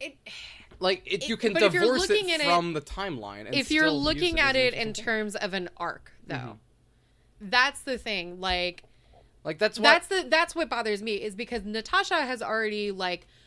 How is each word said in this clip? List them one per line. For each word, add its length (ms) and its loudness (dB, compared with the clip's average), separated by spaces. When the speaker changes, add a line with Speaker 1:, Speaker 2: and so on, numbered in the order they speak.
Speaker 1:
it 160 -14
Speaker 2:
Like, 280 0
it, 180 -2
Speaker 1:
it, 40 -6
Speaker 2:
you 80 0
can 180 2
Speaker 1:
but 80 4
if 100 6
you're 100 4
Speaker 2:
divorce 260 4
Speaker 1:
looking 200 4
Speaker 2:
it 120 2
Speaker 1:
at 20 -
it, 20 2
Speaker 2:
from 300 2
the 80 -2
timeline 640 -8
and 80 -6
Speaker 1:
if 160 0
you're 140 4
Speaker 2:
still 120 4
use 80 -2
Speaker 1:
looking 340 0
Speaker 2:
it 40 4
as 80 4
Speaker 1:
at 60 2
Speaker 2:
an 60 4
Speaker 1:
it 120 2
in 140 -6
Speaker 2:
interesting 160 -8
point. 20 -6
Speaker 1:
terms 300 -2
of 180 -4
an 220 -4
arc, 360 -10
though, 80 -8
Speaker 2:
Mm-hmm. 1160 -16
Speaker 1:
that's 300 4
the 180 -4
thing. 420 -6
Like, 440 -2
Speaker 2:
Like, 160 -6
that's 220 0
why 40 2
Speaker 1:
that's 240 8
the, 200 0
that's 260 2
what 140 -2
bothers 340 -2
me, 120 -4
is 200 -6
because 300 -8
Natasha 640 0
has 160 -4
already, 500 -2
like, 340 -4